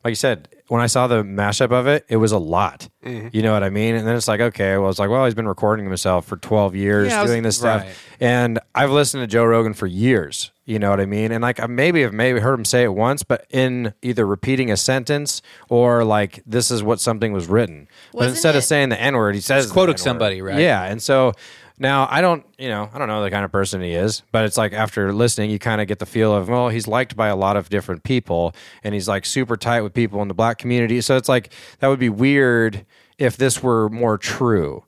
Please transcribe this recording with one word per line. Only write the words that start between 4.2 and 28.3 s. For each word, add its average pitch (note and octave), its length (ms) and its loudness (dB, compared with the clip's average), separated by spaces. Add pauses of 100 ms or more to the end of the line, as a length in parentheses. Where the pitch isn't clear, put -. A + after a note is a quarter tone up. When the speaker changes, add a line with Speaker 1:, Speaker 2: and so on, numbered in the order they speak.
Speaker 1:
like, G#2+ 120 0
okay, G#2 380 0
well, G2 100 0
it's F#2 120 -2
like, G2+ 100 0
well, C3 140 2
he's A#2+ 100 0
been A2 140 -4
recording G#2 360 -2
himself F#2 420 -2
for - 100 -8
twelve G2+ 400 0
years G2+ 340 2
Speaker 3:
Yeah, G#2+ 80 0
I G#2 40 0
was A2+ 100 0
Speaker 1:
doing A#2 100 -2
this A2 160 -2
stuff. A2+ 240 0
Speaker 3:
right. F#2+ 80 -16 (300)
Speaker 1:
And A#2+ 400 2 (140)
I've C#3 160 2
listened C#3 320 0
to A#2+ 40 -6
Joe A#2 180 2
Rogan A2+ 300 2
for G2+ 140 -6
years. F#2+ 640 0 (140)
You A2 120 -4
know G2+ 120 0
what G2 100 2
I G2 60 0
mean? G#2+ 260 -2
And, A2+ 100 -2
like, B2 160 -2
I A#2 80 -4
maybe C#3+ 360 2
have A2+ 100 0
maybe A#2+ 260 2
heard B2 160 2
him A#2 100 -4
say B2 200 2
it G#2 100 0
once, A#2+ 300 0
but - 260 -2
in B2 420 -2 (100)
either A#2+ 220 0
repeating B2 460 -2
a G#2 60 0
sentence C3+ 680 -2 (260)
or, A#2+ 360 4
like, G#2+ 420 0
this A#2 240 -2
is A#2 140 -2
what G#2+ 160 0
something A2 320 -2
was F2+ 160 -4
written. F2 400 0 (240)
But - 60 -12
Speaker 4:
Wasn't B2+ 180 0
Speaker 1:
instead D#3+ 180 2
of C#3 80 2
Speaker 4:
it - 40 -4
Speaker 1:
saying C#3+ 240 2
the A2 100 -2
N-word, A#2 340 0
he G2+ 60 -4
says C3+ 240 0
Speaker 3:
Just G#2 80 -6
quoting F3+ 240 4
Speaker 1:
the - 40 -8
N-word. - 40 -8
Speaker 3:
somebody, G#2+ 380 -2
right? F#2+ 180 -2
Speaker 1:
Yeah. C3 240 4
And G2+ 180 -6
so C3 300 4 (480)
now C3+ 280 2
I D3+ 120 0
don't, E3+ 240 2 (120)
you C3 120 -10
know, G#2 260 -4
I C3 40 -12
don't C#3 100 -4
know G#2+ 160 -2
the G2 80 -2
kind G2+ 120 -2
of F#2 60 -6
person G2 320 -2
he F2 120 -4
is, G2+ 360 -2
but A2 140 2
it's G#2+ 120 -2
like G#2+ 160 0
after G#2 400 -2
listening, G#2+ 380 0
you G#2+ 80 -2
kinda G#2+ 280 -2
get G2+ 120 -4
the - 80 -10
feel A2 260 2
of, G2 160 0
well, B2 200 0
he's A2+ 180 -4
liked A#2 300 -2
by A2 120 0
a G2+ 80 0
lot G2 200 0
of F#2+ 120 -4
different F#2 360 -4
people, E2+ 500 -2 (300)